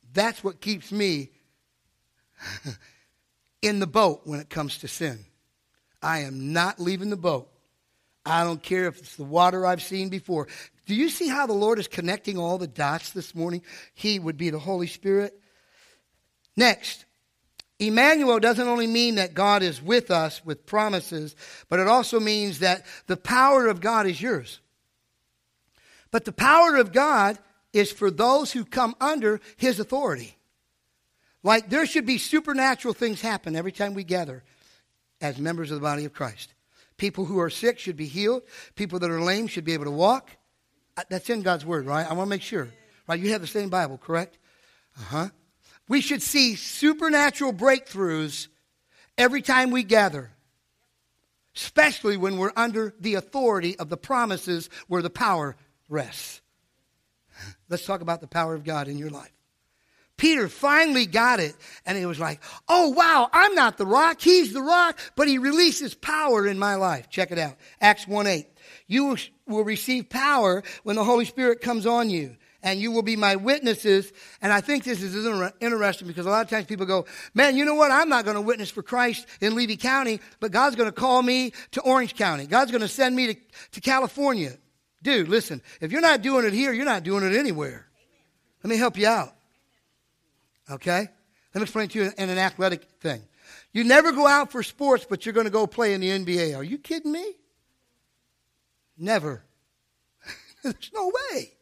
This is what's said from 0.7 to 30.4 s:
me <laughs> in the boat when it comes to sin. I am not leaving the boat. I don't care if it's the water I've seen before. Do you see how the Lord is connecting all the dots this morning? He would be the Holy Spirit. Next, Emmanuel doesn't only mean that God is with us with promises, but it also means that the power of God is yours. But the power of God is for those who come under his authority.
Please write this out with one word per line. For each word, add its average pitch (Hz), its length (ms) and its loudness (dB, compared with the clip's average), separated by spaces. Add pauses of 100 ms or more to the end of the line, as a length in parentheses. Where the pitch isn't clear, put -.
me 180 400 -4 (1300)
<laughs> - 960 -20
in 208 180 0
the 190 80 -2
boat 180 360 2
when 151 140 -8
it 151 120 -14
comes 147 280 -8
to 131 100 -14
sin. 123 380 -8 (760)
I 156 200 -2
am 135 320 -8
not 175 260 -2
leaving 185 320 -4
the 202 60 -6
boat. 160 360 -4 (760)
I 170 180 2
don't 165 180 -6
care 185 260 -2
if - 100 -10
it's - 180 -20
the 143 80 -12
water 180 400 2
I've 180 180 0
seen 190 280 -6
before. 180 380 -6 (360)
Do 202 100 -4
you 294 140 0
see 330 200 -4
how 269 180 0
the 220 80 -2
Lord 214 240 2
is 185 100 -8
connecting 190 480 -6
all 175 220 -2
the 175 80 -6
dots 147 440 -6
this 175 240 -12
morning? 175 280 -6 (320)
He 208 240 -2
would 160 180 -6
be 165 140 -4
the 151 80 -8
Holy 175 280 -4
Spirit. 196 540 -4 (1160)
Next, - 520 0 (720)
Emmanuel 247 600 4
doesn't 240 300 2
only 240 180 0
mean 233 280 2
that 185 180 -2
God 202 300 4
is 156 180 -4
with 233 300 0
us 160 340 0
with 160 220 -10
promises, 185 680 -4 (340)
but 180 80 2
it 190 100 2
also 240 320 4
means 208 380 -2
that 180 260 0 (220)
the 180 100 -2
power 254 500 4
of 190 140 0
God 214 260 2
is 165 140 -4
yours. 185 400 -6 (1500)
But 226 160 -2
the 202 60 -10
power 302 440 6
of 220 160 4
God 226 460 2 (340)
is 202 180 2
for 202 200 -2
those 247 420 2
who 233 140 -6
come 240 340 -2
under 254 400 0 (160)
his 240 240 0
authority. 190 560 -4 (1080)